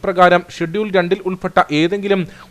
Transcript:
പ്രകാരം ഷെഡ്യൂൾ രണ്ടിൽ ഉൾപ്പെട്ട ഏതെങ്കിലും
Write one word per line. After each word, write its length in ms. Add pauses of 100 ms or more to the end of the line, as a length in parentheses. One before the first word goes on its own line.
പ്രകാരം 400 (120)
ഷെഡ്യൂൾ 420
രണ്ടിൽ 300
ഉൾപ്പെട്ട 300 (220)
ഏതെങ്കിലും 420 (280)